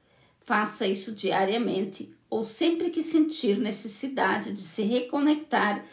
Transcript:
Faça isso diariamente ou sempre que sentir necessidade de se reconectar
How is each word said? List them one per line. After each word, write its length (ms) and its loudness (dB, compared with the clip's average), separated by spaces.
Faça 460 0
isso 240 -2
diariamente 1040 0
ou 140 -2
sempre 460 0
que 140 -2
sentir 560 2
necessidade 920 -2
de 100 -6
se 200 -6
reconectar 1120 2